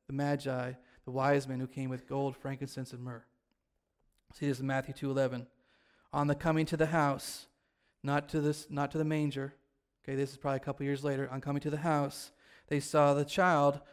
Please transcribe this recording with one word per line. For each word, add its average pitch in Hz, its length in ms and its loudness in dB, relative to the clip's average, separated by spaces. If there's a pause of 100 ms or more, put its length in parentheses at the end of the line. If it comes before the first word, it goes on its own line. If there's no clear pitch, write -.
the 139 40 -10
Magi, 135 600 -2 (320)
the 131 80 -10
wise 135 340 2
men 131 140 -4
who 127 80 -4
came 131 220 -6
with 127 180 -8
gold, 139 280 -2
frankincense, 135 560 -8
and 123 120 -12
myrrh. 120 200 -10 (1080)
See 143 160 -4
this 127 100 0
in 135 80 -4
Matthew 135 280 -2
two 139 180 -4
eleven. 127 340 0 (680)
"On 143 140 2
the 147 80 2
coming 160 320 2
to 160 100 -2
the 156 100 4
house," 147 600 0 (560)
not 143 280 0
to 156 100 0
this, 147 280 0
not 143 220 -2
to 156 80 -4
the 156 60 0
manger. 147 500 -2 (480)
Okay, 135 140 -6
this 135 140 0
is - 60 -18
probably 139 200 -2
a 131 40 -4
couple 143 240 -6
years 139 200 -2
later. 135 260 0
"On 131 100 -6
coming 143 200 -2
to 151 100 -4
the 151 60 0
house, 147 560 0 (340)
they 147 140 0
saw 147 340 6
the 143 100 2
child 147 560 4 (120)